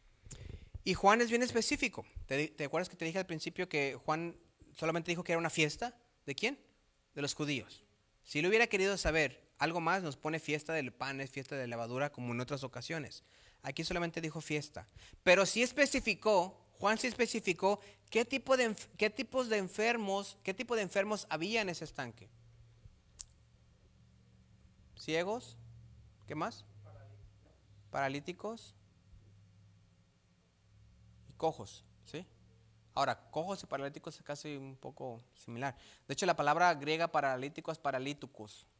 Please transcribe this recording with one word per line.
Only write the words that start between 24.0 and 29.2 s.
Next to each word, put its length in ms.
Ciegos, 600
¿qué 80
más? 280
Paralíticos 840